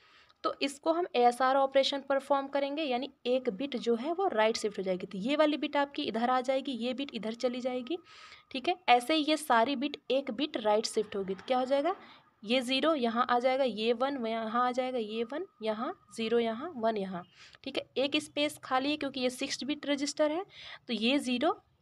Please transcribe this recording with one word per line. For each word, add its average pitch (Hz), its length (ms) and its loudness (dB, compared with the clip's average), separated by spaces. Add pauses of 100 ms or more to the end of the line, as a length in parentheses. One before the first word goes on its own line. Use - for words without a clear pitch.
(440)
तो 320 180 -2
इसको 285 300 0
हम 349 140 0 (100)
एएसआर 247 400 4
ऑपरेशन 269 520 4
परफॉर्म 277 400 2
करेंगे, 285 340 -2
यानी 269 280 -2 (160)
एक 254 240 2
बिट 247 280 -4
जो 226 180 2
है 269 160 -2
वो 370 160 0
राइट 220 280 2
शिफ्ट 208 220 -4
हो 196 40 -2
जाएगी। 190 240 -2
तो 190 120 -8
ये 254 180 0
वाली 302 200 4
बिट 294 200 -2
आपकी 285 280 -2
इधर 233 260 0
आ 254 120 2
जाएगी, 269 320 0
ये 233 200 -2
बिट 277 200 -8
इधर 220 200 -6
चली 247 260 -4
जाएगी, 254 380 -4 (520)
ठीक 262 180 -6
है? 359 80 2 (120)
ऐसे 247 260 6
ही 311 100 2
ये 302 120 2
सारी 262 400 4
बिट 285 200 -4 (140)
एक 269 220 0
बिट 294 260 -4
राइट 214 280 2
शिफ्ट 214 300 -4
होगी, 196 180 -4
तो 185 120 -16
क्या 254 120 2
हो 254 60 0
जाएगा? 277 300 0 (480)
ये 240 180 2
ज़ीरो 269 340 2
यहाँ 233 360 0
आ 247 80 4
जाएगा, 262 260 2
ये 220 300 0
वन 254 320 -2
यहाँ 226 400 0
आ 254 60 0
जाएगा, 254 260 -2
ये 220 260 -4
वन 294 220 -8 (160)
यहाँ, 220 300 -4 (240)
ज़ीरो 226 220 2
यहाँ, 233 380 -2
वन 220 200 0
यहाँ, 190 260 -6 (420)
ठीक 180 140 -6
है? - 80 -6 (100)
एक 277 220 0
स्पेस 294 460 -4
खाली 262 260 0
है 302 60 0
क्योंकि 277 240 -4
ये 247 100 0
सिक्स - 340 -6
बिट 294 220 -6
रजिस्टर 285 460 0
है, 359 120 -2 (440)
तो 247 40 -2
ये 233 260 2
ज़ीरो 254 380 0 (260)